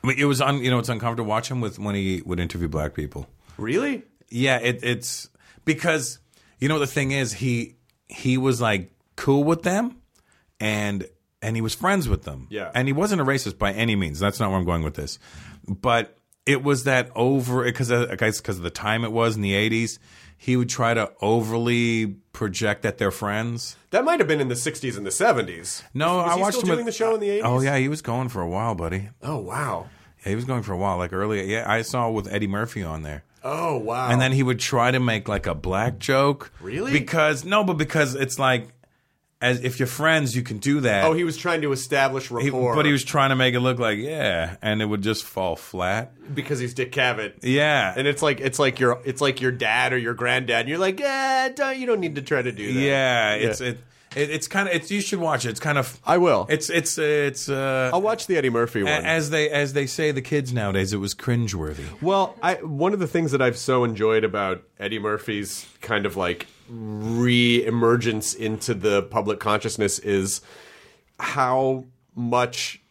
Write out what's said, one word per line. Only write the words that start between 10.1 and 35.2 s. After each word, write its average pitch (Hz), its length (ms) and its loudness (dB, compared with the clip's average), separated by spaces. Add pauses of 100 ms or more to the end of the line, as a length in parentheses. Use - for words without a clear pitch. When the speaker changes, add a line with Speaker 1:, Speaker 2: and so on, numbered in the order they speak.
Speaker 1:
and, 104 480 -2 (360)
and 113 120 -2
he 113 60 0
was 110 140 -2
friends 185 340 0
with 98 140 0
them. 65 260 -12
Speaker 2:
Yeah. 101 260 -8
Speaker 1:
And 127 140 2
he 139 40 2
wasn't 185 280 0
a 139 60 2
racist 131 320 -2
by 101 140 0
any 110 220 2
means. 80 260 0
That's 101 200 0
not 104 80 0
where 95 100 2
I'm 90 60 0
going 85 180 2
with 76 120 -4
this. - 240 -8 (500)
But 117 480 0 (280)
it 135 200 2
was 139 200 2
that 127 300 2
over, 123 560 2
'cause 120 200 -2
of, 120 200 2
I 95 60 -4
guess 110 240 0
'cause 98 160 -6
of 87 80 -10
the 85 60 -4
time 110 340 -2
it 110 80 -4
was 113 240 2
in 107 60 -2
the 98 120 0
eighties, 110 460 0 (360)
he 127 200 0
would 123 120 2
try 120 240 0
to 110 280 0
overly 113 960 2 (160)
project 104 520 -2
at 104 140 -2
their 101 140 2
friends. 113 640 -6 (140)
Speaker 2:
That 233 140 2
might 330 140 2
have 190 80 4
been 151 140 2
in 131 80 0
the 120 80 -2
sixties 127 400 -4
and 101 100 -8
the 95 60 -4
seventies. 92 720 0 (100)
Speaker 1:
No, 160 220 0
Speaker 2:
Was 170 160 0
Speaker 1:
I - 20 4
Speaker 2:
he 180 60 0
Speaker 1:
watched 208 160 0
Speaker 2:
still 240 120 -2
Speaker 1:
him 247 80 4
Speaker 2:
doing 240 40 -2
Speaker 1:
at 233 60 -4
Speaker 2:
the 226 60 -4
show 226 220 0
in 214 60 -2
the 202 100 -2
eighties? 208 160 -2
Speaker 1:
Oh, 123 140 2
yeah, 139 180 2
he 131 100 2
was 156 140 -4
going 123 260 -4
for 95 140 -4
a 85 60 -2
while, 107 260 -2
buddy. 92 360 -4 (120)
Speaker 2:
Oh, 143 160 -6
wow. 104 500 -6 (360)
Speaker 1:
Yeah, 98 60 -4
he 101 40 0
was 117 100 -4
going 127 180 -2
for 98 100 -6
a 90 60 -2
while, 95 200 0
like, 90 140 -4
early. 98 380 -2
Yeah, 110 200 -2
I 113 120 2
saw 117 280 -2
with 107 220 -2
Eddie 104 160 -2
Murphy 104 340 -4
on 80 200 -6
there. 73 200 -10 (220)
Speaker 2:
Oh, 156 320 -2
wow. 120 320 -2
Speaker 1:
And 123 120 4
then 131 120 2
he 135 100 4
would 127 180 2
try 123 300 2
to 127 100 2
make, 110 280 0